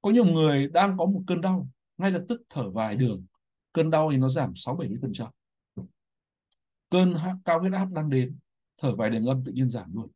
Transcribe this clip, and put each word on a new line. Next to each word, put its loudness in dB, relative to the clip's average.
Có 2
nhiều 6
người 4
đang 2
có 0
một 0
cơn 0
đau, -2
ngay 0
lập -4
tức -4
thở -6
vài -2
đường. 0
Cơn 2
đau 2
thì 2
nó 4
giảm -2
sáu -8
bảy -6
mươi -6
phần -6
trăm. -10
Cơn 4
hạ-, -4
cao 2
huyết 0
áp -2
đang -4
đến, 0
thở -2
vài -2
đường -2
âm 0
tự -8
nhiên 0
giảm -10
luôn. -10